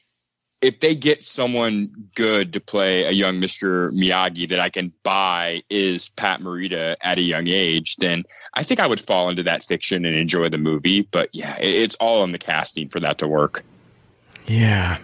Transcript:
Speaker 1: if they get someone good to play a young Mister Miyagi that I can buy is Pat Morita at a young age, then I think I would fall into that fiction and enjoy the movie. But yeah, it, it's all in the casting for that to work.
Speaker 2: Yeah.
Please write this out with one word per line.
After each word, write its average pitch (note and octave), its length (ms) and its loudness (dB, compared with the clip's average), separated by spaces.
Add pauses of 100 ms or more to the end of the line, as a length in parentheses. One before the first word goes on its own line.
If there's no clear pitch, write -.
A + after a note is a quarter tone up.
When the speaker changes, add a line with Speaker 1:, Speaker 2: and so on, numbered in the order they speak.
(600)
Speaker 1:
if B2+ 180 2
they D#3 160 4
get D3 280 0
someone A2 920 -2
good G#2 380 0
to G2+ 60 -2
play F#2+ 440 0
a D#2 80 0
young F#2+ 280 2
Mister F#2 520 0
Miyagi F2+ 580 0
that F2+ 100 0
I F2+ 100 0
can F2+ 240 -6 (100)
buy F2 680 0
is G2 400 0
Pat G2 300 -2
Morita F2 600 -4
at F2+ 180 0
a F2 40 2
young E2+ 240 0
age, F2 500 0
then E2+ 260 0 (300)
I - 100 -2
think B3 160 0
I F3+ 80 4
would A2 120 0
fall F2+ 300 2
into F2+ 140 -2
that E2 200 -2
fiction F2 420 -2
and E2 100 0
enjoy E2 340 2
the D#2+ 80 -4
movie. D#2 440 2
But F2 320 0
yeah, D2+ 260 -8
it, F#2 160 2
it's G#2+ 200 2
all A2+ 280 2
in F2+ 80 -2
the E2+ 80 -6
casting D#2 500 -4
for F2 120 -6
that D2 180 0
to D#2 80 -2
work. D2+ 360 0 (840)
Speaker 2:
Yeah. G#2 560 2